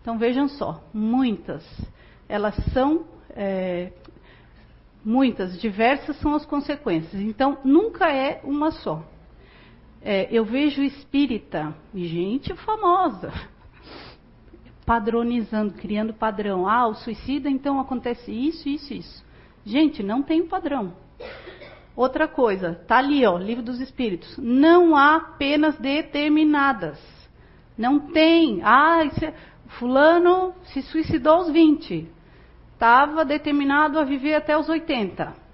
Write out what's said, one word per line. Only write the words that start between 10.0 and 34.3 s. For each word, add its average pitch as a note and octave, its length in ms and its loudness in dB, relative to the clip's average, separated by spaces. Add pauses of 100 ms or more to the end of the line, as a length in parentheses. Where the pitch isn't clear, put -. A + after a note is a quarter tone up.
É, G3 300 -2
eu A3+ 140 2
vejo C#4 380 -2
espírita, A#3 920 -4 (180)
e F3+ 140 -6
gente F#3+ 500 -4
famosa, F#4 760 -2 (1500)
padronizando, A3+ 920 -2
criando G#3+ 380 -6
padrão. G#3 560 -2
Ah, A#3+ 180 2
o A3 80 -2
suicida, C4 540 -8
então, C#4 320 -2
acontece B3 500 -8
isso, C#4 380 -6
isso, C#4+ 240 -8
isso. - 320 -16 (400)
Gente, C4 380 0
não G#3+ 200 -2
tem E4 240 0
padrão. C#4+ 480 -4 (1000)
Outra C4 320 0
coisa, F#3+ 460 -2 (120)
tá A3+ 120 4
ali, C#4 260 2
ó, F3+ 140 4
Livro A3+ 240 -6
dos A#3+ 180 -8
Espíritos. A3 560 -6
Não D#4+ 580 6
há D4 260 6 (180)
penas D4 400 2
determinadas. C#4+ 1200 0 (800)
Não B3+ 200 2
tem. D#4 640 4
Ah, D#4 420 4
isso D4 200 -4
é... D#4 80 -8 (460)
fulano E4+ 760 4 (120)
se - 180 -10
suicidou D#4 540 0
aos F4+ 140 0
vinte. C#4+ 560 2 (720)
Tava C#4+ 460 4
determinado D4 760 0
a D#4 60 2
viver C#4 300 -2